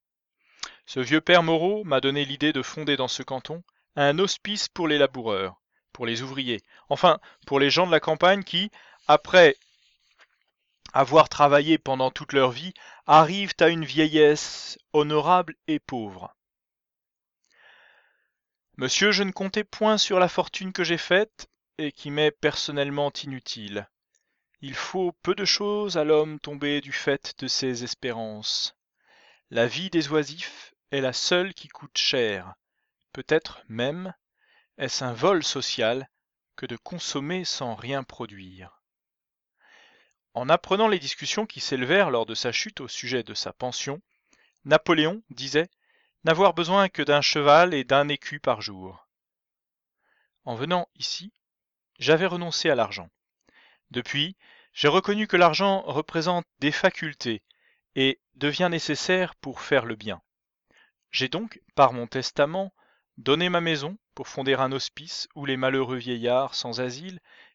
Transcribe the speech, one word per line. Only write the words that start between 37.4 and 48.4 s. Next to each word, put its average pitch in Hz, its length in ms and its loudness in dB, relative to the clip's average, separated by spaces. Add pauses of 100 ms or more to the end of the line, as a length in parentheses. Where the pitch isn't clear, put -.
sans 123 320 -6
rien 131 280 -6
produire. 95 760 -16 (1500)
En 127 160 -4
apprenant 190 380 2
les 196 120 0
discussions 147 460 -6
qui - 140 -14
s'élevèrent 143 520 0
lors 113 140 0
de 113 100 -8
sa 120 160 -4
chute - 300 -6
au 127 60 -12
sujet 123 360 -6
de 113 100 -14
sa 107 200 -8
pension, 139 480 -8 (640)
Napoléon 156 640 4
disait « 139 400 -2 (540)
n'avoir 165 300 4
besoin 180 360 2
que - 120 -4
d'un 143 200 2
cheval 156 520 6
et 135 100 -2
d'un 139 260 2
écu 147 300 -8
par 113 220 -2